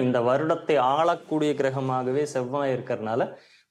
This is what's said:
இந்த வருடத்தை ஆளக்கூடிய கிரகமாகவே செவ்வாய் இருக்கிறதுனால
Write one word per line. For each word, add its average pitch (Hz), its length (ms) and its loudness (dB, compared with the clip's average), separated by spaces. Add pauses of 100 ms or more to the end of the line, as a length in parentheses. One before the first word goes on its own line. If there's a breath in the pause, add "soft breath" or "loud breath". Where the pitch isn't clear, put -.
இந்த 127 200 2
வருடத்தை 156 560 2 (120)
ஆளக்கூடிய 156 640 0
கிரகமாகவே 131 680 0
செவ்வாய் 135 500 -2
இருக்கிறதுனால 113 480 -2 (480 loud breath)